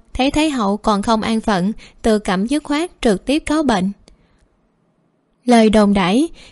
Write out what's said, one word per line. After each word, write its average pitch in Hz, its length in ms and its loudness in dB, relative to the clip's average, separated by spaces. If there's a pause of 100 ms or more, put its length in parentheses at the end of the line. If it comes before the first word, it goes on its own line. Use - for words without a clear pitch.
(140)
thấy 262 160 0
thái 311 200 0
hậu 208 260 -2
còn 202 260 -2
không 220 200 0
an 220 180 -2
phận, 196 320 -2 (300)
Tự 214 160 2
Cẩm 202 280 -2
dứt 285 180 -2
khoát 311 260 -4 (100)
trực 202 240 0
tiếp 285 220 0
cáo 311 160 -2
bệnh. 202 300 -2 (1500)
Lời 226 260 4
đồn 202 240 4
đãi, 202 340 0 (240)